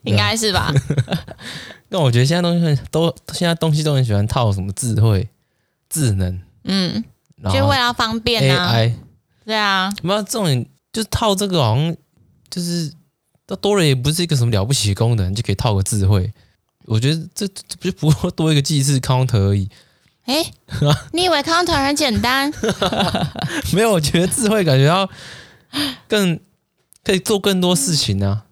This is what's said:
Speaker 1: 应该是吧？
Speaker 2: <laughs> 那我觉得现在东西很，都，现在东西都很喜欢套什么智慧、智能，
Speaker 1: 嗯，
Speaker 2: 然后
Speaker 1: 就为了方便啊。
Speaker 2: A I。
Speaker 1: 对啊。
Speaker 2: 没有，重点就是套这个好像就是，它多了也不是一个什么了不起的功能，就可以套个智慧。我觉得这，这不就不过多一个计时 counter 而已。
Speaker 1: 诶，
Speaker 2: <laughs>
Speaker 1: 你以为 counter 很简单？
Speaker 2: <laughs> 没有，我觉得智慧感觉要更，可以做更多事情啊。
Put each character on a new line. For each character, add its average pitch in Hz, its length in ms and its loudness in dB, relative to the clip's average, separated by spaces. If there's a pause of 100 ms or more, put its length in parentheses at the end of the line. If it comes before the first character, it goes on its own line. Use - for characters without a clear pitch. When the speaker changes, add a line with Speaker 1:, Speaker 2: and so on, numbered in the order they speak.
Speaker 1:
应 202 120 0
该 208 220 2
是 220 160 0
吧？ - 180 0 (540)
Speaker 2:
<laughs> - 640 -18
那 190 100 -4
我 131 140 4
觉 120 60 4
得 127 80 6
现 160 100 2
在 180 60 2
东 170 160 2
西 170 60 2
很， 147 140 2 (120)
都， 165 240 0 (180)
现 170 160 0
在 165 60 2
东 160 200 0
西 151 80 0
都 151 120 2
很 131 100 2
喜 110 80 0
欢 101 140 2
套 117 260 0
什 98 100 -2
么 98 100 -6
智 110 280 -2
慧、 107 260 4 (640)
智 135 240 0
能， 92 260 -2 (260)
Speaker 1:
嗯， 190 380 -2 (340)
Speaker 2:
然 - 140 -4
后 - 80 2
Speaker 1:
就 269 80 2
为 277 120 2
了 240 160 2
方 226 260 -2
便 220 340 2
啊。 180 200 0
Speaker 2:
A 113 100 4
I。 117 120 0 (500)
Speaker 1:
对 220 100 -2
啊。 196 340 0 (120)
Speaker 2:
没 175 100 -2
有， 208 100 0
重 208 220 -4
点 127 220 0 (260)
就 226 100 -4
是 208 80 -6
套 208 240 2
这 202 140 -2
个 180 140 0
好 110 140 2
像 165 200 0 (540)
就 180 120 -8
是， 170 300 -4 (540)
它 196 100 -8
多 202 200 0
了 180 80 2
也 139 100 4
不 131 180 -2
是 175 100 -2
一 170 40 -2
个 156 100 0
什 120 80 2
么 117 60 2
了 98 120 2
不 131 120 0
起 104 140 0
的 101 60 2
功 113 220 2
能， 95 180 0
就 110 80 -4
可 - 80 -4
以 98 40 0
套 110 200 0
个 95 80 2
智 98 240 0
慧。 98 240 2 (560)
我 110 120 0
觉 139 160 0
得 165 200 -8
这， 208 120 -6
这 - 320 -14
不 - 100 -20
就 190 40 -4
不 151 180 0
过 175 220 0
多 160 180 0
一 156 40 2
个 139 80 2
计 139 200 0
时 139 180 2
counter 127 380 0
而 98 160 2
已。 98 140 0 (580)
Speaker 1:
诶， 277 260 -2 (260)
Speaker 2:
<laughs> 143 340 0
Speaker 1:
你 349 120 0
以 370 40 2
为 311 100 2
counter 330 480 0
很 285 80 0
简 277 260 0
单？ 269 320 0 (580)
Speaker 2:
<laughs> - 640 -4
没 175 100 2
有， 226 100 2
我 175 80 2
觉 151 200 0
得 180 60 2
智 202 220 -2
慧 208 160 0
感 139 120 4
觉 135 80 4
要 185 240 2 (1000)
更， 196 320 0 (640)
可 214 80 0
以 185 80 2
做 208 180 0
更 196 220 0
多 180 160 2
事 175 180 -2
情 98 300 0
啊。 98 280 -2